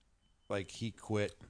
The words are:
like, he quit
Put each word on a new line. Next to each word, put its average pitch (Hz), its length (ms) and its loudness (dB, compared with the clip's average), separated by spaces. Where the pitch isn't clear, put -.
like, 101 220 2
he 113 200 -2
quit 104 440 0